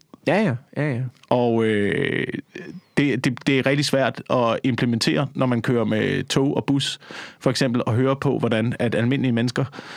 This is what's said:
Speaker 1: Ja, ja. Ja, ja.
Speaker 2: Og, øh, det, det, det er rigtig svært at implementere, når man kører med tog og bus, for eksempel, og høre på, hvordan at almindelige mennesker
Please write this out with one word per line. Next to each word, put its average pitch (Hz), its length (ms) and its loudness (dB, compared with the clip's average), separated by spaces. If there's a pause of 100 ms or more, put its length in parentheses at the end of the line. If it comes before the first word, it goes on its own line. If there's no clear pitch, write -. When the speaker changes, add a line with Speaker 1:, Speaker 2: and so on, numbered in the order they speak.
(260)
Speaker 1:
Ja, 180 160 4
ja. 143 120 0 (220)
Ja, 143 180 -2
ja. 113 60 -4 (280)
Speaker 2:
Og, 120 360 2
øh, 104 640 0 (680)
det, 135 280 0
det, 127 220 -4
det 139 120 2
er 123 80 0
rigtig 143 180 2
svært 135 460 0
at 117 320 2
implementere, 131 720 0
når 131 120 0
man 120 160 0
kører 120 220 0
med 104 400 0
tog 139 320 0
og 123 80 -2
bus, - 340 0 (420)
for 135 100 2
eksempel, 123 360 0
og 120 80 0
høre 131 220 2
på, 131 220 0
hvordan 113 400 0
at 117 160 0
almindelige 123 380 2
mennesker 120 320 0 (320)